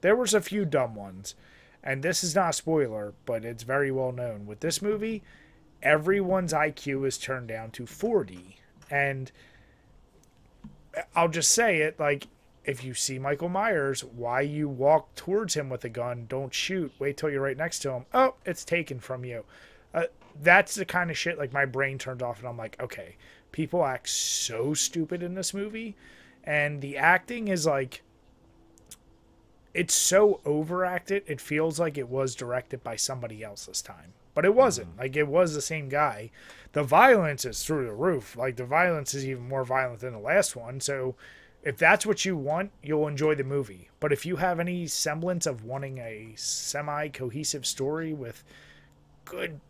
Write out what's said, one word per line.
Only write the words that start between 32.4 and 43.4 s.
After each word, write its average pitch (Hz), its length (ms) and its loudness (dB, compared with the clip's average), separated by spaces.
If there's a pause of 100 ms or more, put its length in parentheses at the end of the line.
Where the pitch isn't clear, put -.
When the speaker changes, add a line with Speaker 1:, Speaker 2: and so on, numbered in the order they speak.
Speaker 1:
by 117 140 -6
somebody 117 460 -6
else 104 240 -14
this - 160 -8
time. - 300 -18 (220)
But 156 100 4
it 202 100 8
wasn't. 123 420 4
Speaker 2:
Mm. 107 40 -10
Speaker 1:
Like, 131 160 -2
it 151 120 2
was 160 260 4
the 147 60 -2
same 147 280 -6
guy. 139 420 0 (420)
The 147 100 2
violence 165 640 8
is 117 200 -6
through 147 220 0
the 110 60 -6
roof. 135 440 -2
Like, 123 200 -2
the 123 80 -6
violence 156 500 2
is 135 120 -4
even 127 220 -6
more 131 160 -2
violent 123 360 0
than 123 120 -6
the 113 60 -10
last 151 360 2
one. 123 260 -10
So, 131 360 -4 (460)
if 139 140 -2
that's 175 300 6
what 214 180 0
you 185 120 0
want, 156 340 -2 (120)
you'll 151 260 2
enjoy 151 260 2
the 139 100 -2